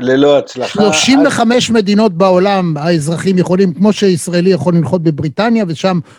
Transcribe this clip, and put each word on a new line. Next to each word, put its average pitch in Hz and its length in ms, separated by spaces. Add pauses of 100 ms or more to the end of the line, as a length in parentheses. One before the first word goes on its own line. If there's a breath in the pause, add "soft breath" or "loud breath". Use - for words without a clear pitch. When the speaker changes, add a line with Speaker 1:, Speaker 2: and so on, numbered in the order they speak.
Speaker 1:
ללא 135 380
הצלחה. 123 300
Speaker 2:
שלושים 214 580
וחמש 233 440
Speaker 1:
אז 226 60
Speaker 2:
מדינות 208 360
בעולם, 185 640
האזרחים 165 640
יכולים, 180 360
כמו 202 180
שישראלי 180 580
יכול 175 240
לנחות 170 280
בבריטניה, 180 640
ושם 180 320 (180 soft breath)